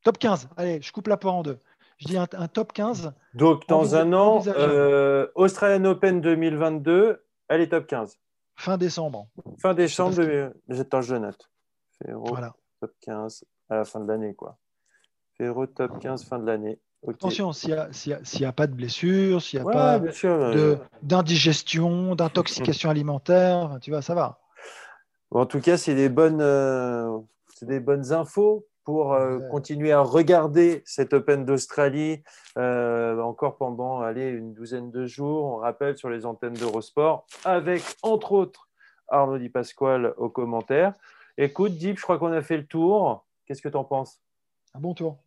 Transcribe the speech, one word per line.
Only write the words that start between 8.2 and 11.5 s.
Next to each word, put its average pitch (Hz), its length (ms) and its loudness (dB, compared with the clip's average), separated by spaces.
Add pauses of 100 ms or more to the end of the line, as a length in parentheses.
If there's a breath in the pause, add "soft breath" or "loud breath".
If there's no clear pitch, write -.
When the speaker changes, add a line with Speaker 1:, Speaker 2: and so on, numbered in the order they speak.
Speaker 1:
Fin 185 220 -4
décembre. 151 500 -4 (320)
Speaker 2:
Fin 185 140 2
décembre, 180 400 0
Speaker 1:
C'est 175 40 0
parce 165 120 2
que 143 180 -2 (220)
Speaker 2:
de-, 127 60 -6
j'attends, 131 260 -2
je 123 140 -4
note. 104 360 -8 (520)